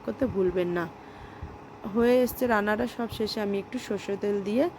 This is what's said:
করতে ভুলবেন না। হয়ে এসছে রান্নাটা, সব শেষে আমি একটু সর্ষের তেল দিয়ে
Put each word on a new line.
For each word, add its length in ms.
করতে 200
ভুলবেন 420
না। 200
হয়ে 280
এসছে 260
রান্নাটা, 400
সব 220
শেষে 320
আমি 180
একটু 200
সর্ষের 420
তেল 200
দিয়ে 380